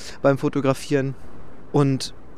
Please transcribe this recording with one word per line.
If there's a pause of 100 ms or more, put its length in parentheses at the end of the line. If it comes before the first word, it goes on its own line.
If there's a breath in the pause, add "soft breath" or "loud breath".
(220 loud breath)
beim
Fotografieren. (560)
Und (240)